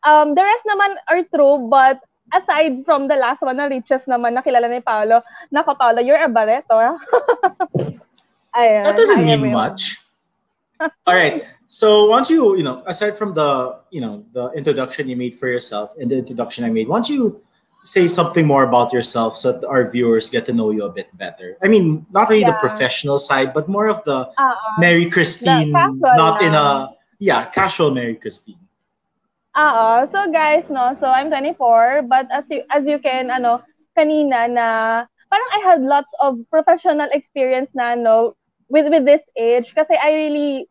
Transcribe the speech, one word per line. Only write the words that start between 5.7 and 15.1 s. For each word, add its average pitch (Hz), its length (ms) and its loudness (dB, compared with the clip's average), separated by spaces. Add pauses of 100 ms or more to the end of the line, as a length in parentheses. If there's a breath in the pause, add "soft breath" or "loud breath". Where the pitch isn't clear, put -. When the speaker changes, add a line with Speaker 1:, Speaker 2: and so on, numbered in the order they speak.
Speaker 1:
Paolo, 233 240 2
you're 277 200 4
a 320 80 0
Barreto, 226 440 0
ah. 233 240 2
<laughs> - 1600 -4
Ayan. 226 280 4
Speaker 2:
That 202 120 2
doesn't 415 200 6
Speaker 1:
Hi, 185 60 4
Speaker 2:
mean 151 140 4
Speaker 1:
everyone. 120 400 -2
Speaker 2:
much. - 240 -10 (800)
<laughs> - 0 -
All 311 340 -2
right. 170 300 0 (240 loud breath)
So 208 400 4
why 240 160 2
don't 262 60 -4
you, 247 260 2
you 170 80 -2
know, 131 220 -8
aside 208 260 -6
from 208 220 -8
the, 139 420 -2 (140)
you 170 100 -12
know, 104 320 -10
the 123 240 -8
introduction 139 500 -4
you 127 100 -8